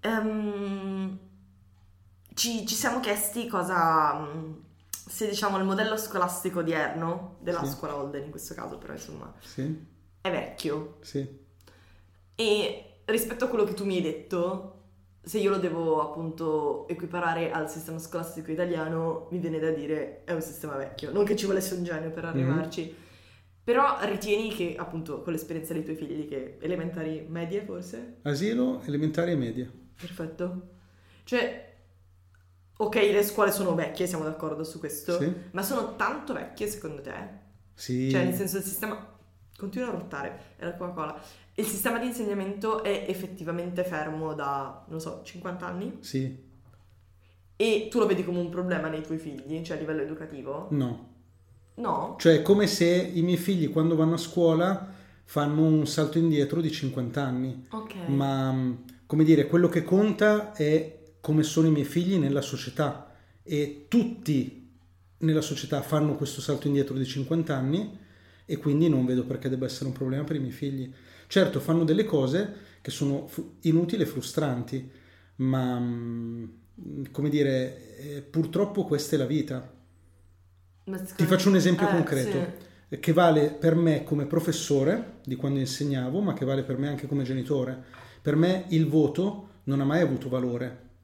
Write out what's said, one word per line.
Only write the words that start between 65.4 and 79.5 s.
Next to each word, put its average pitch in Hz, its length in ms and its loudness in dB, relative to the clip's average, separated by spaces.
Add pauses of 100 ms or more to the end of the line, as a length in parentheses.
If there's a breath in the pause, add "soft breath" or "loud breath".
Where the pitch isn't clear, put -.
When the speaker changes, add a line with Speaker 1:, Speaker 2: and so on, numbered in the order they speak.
Speaker 2:
società 139 400 -2
fanno 151 340 2
questo 135 260 -4
salto 143 260 -2
indietro 139 300 2
di 135 80 0
cinquanta 147 500 0
anni 147 420 0 (480 loud breath)
e 160 120 -4
quindi 151 320 4
non 131 160 4
vedo 123 200 2
perché 127 240 -4
debba 131 160 0
essere 127 200 -4
un 131 80 -4
problema 135 300 -2
per 156 140 -4
i - 20 -2
miei 131 120 -4
figli. 135 400 -6 (400 loud breath)
Certo, 180 300 4
fanno 165 240 4
delle 160 180 4
cose 160 500 2 (280 loud breath)
che 131 100 -8
sono 139 340 0
fu-, - 360 -10
inutili 170 420 4
e - 20 2
frustranti, 131 840 -4 (460 loud breath)
ma, 131 420 0
mm, 117 640 -4 (640)
come 147 200 -2
dire, 135 680 0
eh, 143 240 -10
purtroppo 165 640 0
questa 147 320 0
è - 20 4
la 135 80 2
vita. 135 300 -2 (1300)